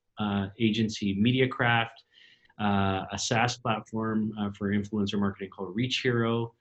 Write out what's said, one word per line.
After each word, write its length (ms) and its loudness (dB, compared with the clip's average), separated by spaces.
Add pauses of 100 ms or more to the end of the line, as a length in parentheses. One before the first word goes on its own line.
(200)
uh, 300 0 (100)
agency 560 0
Mediacraft, 720 2 (720)
uh, 500 2
a 60 -4
SaaS 400 0
platform, 840 -2
uh, 160 -2
for 140 -2
influencer 500 0
marketing 300 -2
called 260 -10
Reach 260 -2
Hero. 600 0